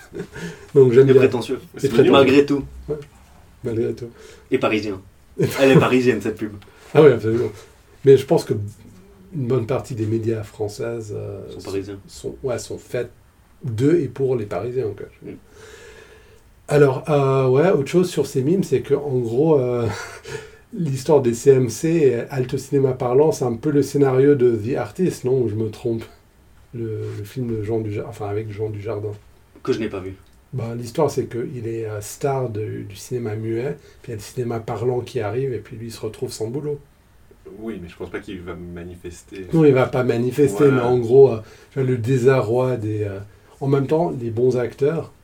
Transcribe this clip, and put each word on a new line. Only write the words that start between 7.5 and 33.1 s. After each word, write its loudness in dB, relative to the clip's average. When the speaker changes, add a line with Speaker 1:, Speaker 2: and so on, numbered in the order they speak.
Speaker 1:
Mais 10
je 2
pense 2
que -2
une -4
bonne 0
partie -4
des -4
médias -2
françaises, -8
euh, -10
Speaker 2:
Sont -14
Speaker 1:
sont, -12
Speaker 2:
parisiens. -8
Speaker 1:
sont, -14
ouais, -4
sont -10
faites -8
de 2
et 0
pour -2
les -4
Parisiens, -6
quoi. -14
Speaker 2:
Mm. -14
Speaker 1:
Alors, 4
euh, 2
ouais, 4
autre 0
chose 2
sur -2
ces -4
mimes, 2
c'est 0
que -2
en -4
gros, 2
euh, -2
<laughs> -16
l'histoire 0
des 0
C 2
M 6
C -4
et 4
Alto -4
Cinéma 0
Parlant, 2
c'est -4
un -2
peu -4
le 2
scénario 4
de 2
The -4
Artist, -4
non ? 0
Ou -2
je -6
me -4
trompe ? -6
Le, -8
le -10
film -8
de -6
Jean -2
Dujardin, -8
enfin -10
avec -6
Jean -6
Dujardin. -8
Speaker 2:
Que -2
je -2
n'ai -4
pas -8
vu. -12
Speaker 1:
Bah, -6
l'histoire, 0
c'est -4
qu'il -8
est, -6
euh, -8
star -4
de, -8
du -16
cinéma -8